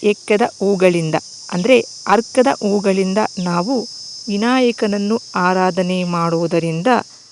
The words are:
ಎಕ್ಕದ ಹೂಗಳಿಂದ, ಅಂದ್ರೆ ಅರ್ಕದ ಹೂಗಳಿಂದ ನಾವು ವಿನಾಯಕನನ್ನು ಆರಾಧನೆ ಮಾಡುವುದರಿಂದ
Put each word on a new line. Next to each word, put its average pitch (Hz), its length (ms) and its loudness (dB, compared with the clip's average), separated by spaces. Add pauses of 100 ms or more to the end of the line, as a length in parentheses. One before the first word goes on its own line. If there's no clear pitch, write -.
(100)
ಎಕ್ಕದ 208 340 0 (100)
ಹೂಗಳಿಂದ, 180 600 2 (360)
ಅಂದ್ರೆ 202 240 4 (380)
ಅರ್ಕದ 240 360 2 (100)
ಹೂಗಳಿಂದ 196 600 0 (280)
ನಾವು 175 260 -2 (540)
ವಿನಾಯಕನನ್ನು 220 880 0 (300)
ಆರಾಧನೆ 185 520 2 (160)
ಮಾಡುವುದರಿಂದ 170 760 0 (440)